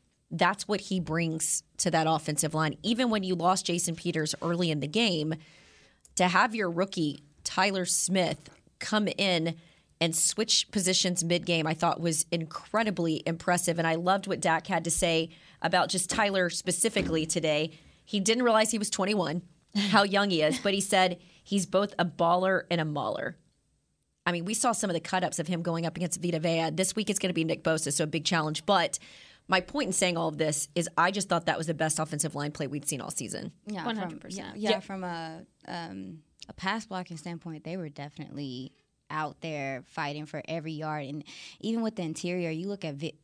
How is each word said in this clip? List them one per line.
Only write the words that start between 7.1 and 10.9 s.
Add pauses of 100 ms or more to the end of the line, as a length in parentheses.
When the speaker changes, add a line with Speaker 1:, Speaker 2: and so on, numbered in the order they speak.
Speaker 1:
Tyler
Smith, (300)
come
in (460)
and
switch
positions